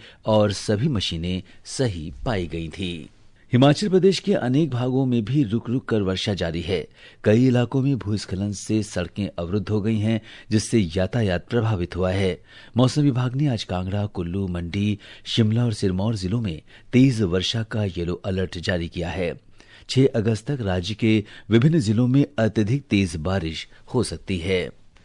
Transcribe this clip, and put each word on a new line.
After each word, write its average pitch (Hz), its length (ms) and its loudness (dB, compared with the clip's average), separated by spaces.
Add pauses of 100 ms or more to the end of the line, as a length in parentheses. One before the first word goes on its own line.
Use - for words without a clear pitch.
(280)
और 107 260 4
सभी 110 360 -2
मशीनें 90 520 -4 (260)
सही 90 440 -4 (140)
पाई 98 220 -2
गई 82 220 -8
थी। 85 400 -8 (440)
हिमाचल 143 360 4
प्रदेश 185 300 4
के 196 140 0
अनेक 139 360 0
भागों 127 360 0
में 120 200 2
भी 139 180 2
रुक 107 260 -2
रुक 127 200 -4
कर 107 120 0
वर्षा 95 320 -2
जारी 85 280 -4
है। 92 200 -2 (420)
कई 113 240 6
इलाकों 123 340 2
में 135 160 0
भूस्खलन 101 560 -4
से 107 300 -2
सड़कें 92 460 -4
अवरुद्ध 87 400 -4
हो 104 120 0
गई 110 160 0
हैं, 110 220 0 (320)
जिससे 107 280 2 (160)
यातायात 95 540 0
प्रभावित 110 460 -2
हुआ 92 160 0
है। 92 260 0 (400)
मौसम 127 240 4
विभाग 127 340 2
ने 147 120 0
आज 117 160 -2
कांगड़ा, 95 420 -2
कुल्लू, 95 420 -4
मंडी, 90 500 -2 (280)
शिमला 113 400 2
और 117 80 0
सिरमौर 101 420 -2
जिलों 98 260 -2
में 90 200 -6 (320)
तेज 123 300 6
वर्षा 92 420 0
का 107 200 -4
येलो 85 400 -4
अलर्ट 92 340 -4
जारी 85 300 -4
किया 80 200 -6
है। 82 240 -4 (560)
छह 131 260 4
अगस्त 110 320 0
तक 143 140 -4
राज्य 92 340 -2
के 107 280 2 (260)
विभिन्न 143 300 6
जिलों 113 280 2
में 135 180 4 (140)
अत्यधिक 113 440 0
तेज 95 340 2
बारिश 82 500 -4 (260)
हो 123 100 2
सकती 90 360 -6
है। 90 280 -2 (380)